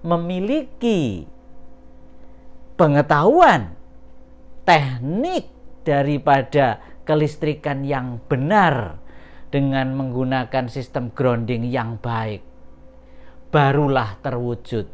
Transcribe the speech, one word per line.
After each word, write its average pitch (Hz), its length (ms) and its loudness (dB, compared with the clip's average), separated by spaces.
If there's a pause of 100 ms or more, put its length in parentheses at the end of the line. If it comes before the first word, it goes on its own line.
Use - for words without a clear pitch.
memiliki 175 1200 0 (1500)
pengetahuan 151 1040 6 (800)
teknik 160 880 0 (320)
daripada 139 960 2 (240)
kelistrikan 151 800 -2
yang 127 480 -4
benar 139 720 2 (480)
dengan 135 480 0
menggunakan 127 720 -2
sistem 123 420 -6
grounding 120 560 0
yang 117 300 -4
baik, 113 480 -6 (1040)
barulah 139 720 2
terwujud 120 720 -4